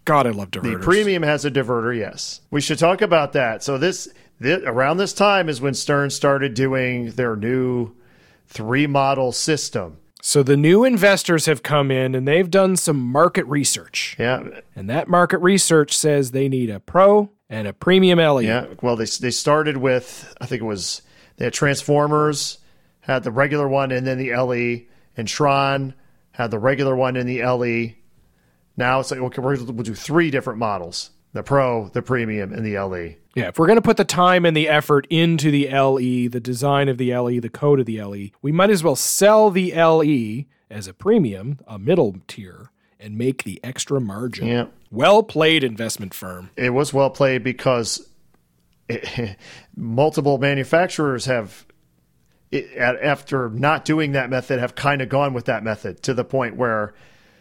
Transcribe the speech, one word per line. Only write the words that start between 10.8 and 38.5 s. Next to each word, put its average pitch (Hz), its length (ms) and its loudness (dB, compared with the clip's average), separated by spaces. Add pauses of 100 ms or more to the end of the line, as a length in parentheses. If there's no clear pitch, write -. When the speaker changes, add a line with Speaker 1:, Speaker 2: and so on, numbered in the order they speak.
Speaker 1:
investors 196 640 4
have 151 160 0
come 143 260 2
in 131 240 0
and 131 140 -2
they've 170 240 2
done 190 240 4
some 156 240 0
market 135 460 2
research. - 720 -4
Speaker 2:
Yeah. 120 240 0 (320)
Speaker 1:
And 98 140 -10
that 147 180 -2
market 175 320 4
research 175 580 4
says 143 340 0
they 135 180 0
need 127 200 -2
a 101 120 -8
Pro 202 500 4 (180)
and 110 180 -6
a 98 60 -8
premium 180 460 4
L 151 220 4
E. 110 40 0
Speaker 2:
Yeah. 113 220 -2 (160)
Well, 120 120 0
they, 113 100 -4
they 123 260 -6
started 147 460 0
with, 127 640 -4
I 127 60 -12
think 123 160 -6
it 113 40 -6
was, 101 360 -6 (360)
they - 80 -4
had 117 80 -4
Transformers, 147 1080 0 (400)
had 131 240 -2
the 123 80 -6
regular 143 360 0
one, 135 240 0
and 127 140 -2
then 131 120 -2
the 131 160 -4
L 127 200 0
E. 120 340 -4 (280)
And 110 120 -8
Tron 139 640 0 (380)
had 117 200 -4
the 110 80 -4
regular 135 360 0
one 127 200 0
and 123 120 -2
the 123 140 -4
L 123 240 0
E. 117 320 -2 (800)
Now 127 240 2
it's 131 120 -4
like, 131 100 -8
okay, 127 200 -6
we're, 135 140 0
we'll 123 280 -6
do 107 120 -8
three 156 360 0
different 123 280 -4
models. 95 520 -6 (200)
The 101 120 -8
Pro, 123 460 0
the 123 120 -6
Premium, 110 520 -4
and 113 120 -6
the 104 100 -4
L 98 200 -4
E. 85 220 -10 (180)
Speaker 1:
Yeah, 117 140 -4
if - 100 -4
we're 165 80 4
gonna 226 140 6
put 226 160 2
the 196 80 2
time 180 400 4
and 160 120 4
the 156 100 0
effort 151 420 2
into 160 420 2
the 143 180 0
L 135 300 2
E, 123 280 0
the 123 120 -6
design 139 500 0
of 123 80 -2
the 123 140 -2
L 123 180 -2
E, 123 100 -2
the 117 100 -6
code 147 300 2
of 123 60 0
the 110 140 -6
L 101 160 -10
E, 101 260 -12
we 139 100 -4